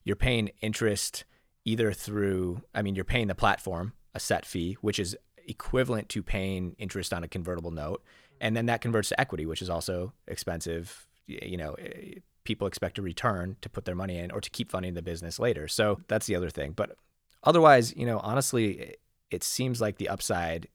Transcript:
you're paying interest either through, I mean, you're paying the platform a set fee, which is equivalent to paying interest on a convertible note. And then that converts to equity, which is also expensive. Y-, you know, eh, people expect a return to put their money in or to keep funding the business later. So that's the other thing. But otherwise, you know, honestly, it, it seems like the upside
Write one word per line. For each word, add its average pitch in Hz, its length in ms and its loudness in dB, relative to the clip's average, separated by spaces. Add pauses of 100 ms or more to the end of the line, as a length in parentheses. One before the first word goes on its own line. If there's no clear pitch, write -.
you're 98 120 0
paying 117 340 2 (120)
interest 107 640 0 (440)
either 110 240 2
through, 98 680 0 (120)
I 113 80 -2
mean, 98 140 0
you're 95 80 -2 (100)
paying 120 140 2
the 92 80 -2
platform 98 560 0 (220)
a - 80 -8
set - 240 0
fee, 90 340 -4
which 104 200 0
is 95 180 -4 (300)
equivalent 120 600 -2
to 101 140 -4
paying 95 560 -2
interest 95 340 -4
on 85 120 -4
a - 20 -12
convertible 85 440 -4
note. 80 300 -6 (380)
And 110 160 2
then 117 120 2
that 117 140 2
converts 113 280 2
to - 100 2
equity, 85 260 -2
which 80 160 -4
is 92 80 -6
also 90 440 -2 (140)
expensive. 85 800 -6 (200)
Y-, - 160 -10
you 90 140 -6
know, 76 160 -6
eh, - 460 -14 (260)
people 104 220 -2
expect 90 300 -4
a 101 40 -6
return 92 600 -2
to - 80 -12
put - 160 -8
their 90 100 -4
money 92 220 -4
in 87 140 -6
or - 80 -6
to - 100 -8
keep - 220 -6
funding 92 220 -4
the 85 80 -6
business 82 380 -8
later. 85 280 0
So 107 400 2
that's 107 200 0
the 104 100 0
other 87 120 -2
thing. 73 220 -6
But - 240 -4 (480)
otherwise, 151 540 10
you - 80 -2
know, 113 140 0
honestly, 117 600 2
it, - 220 -12 (280)
it - 140 -4
seems 127 380 0
like 104 160 0
the 101 120 -2
upside 85 640 -2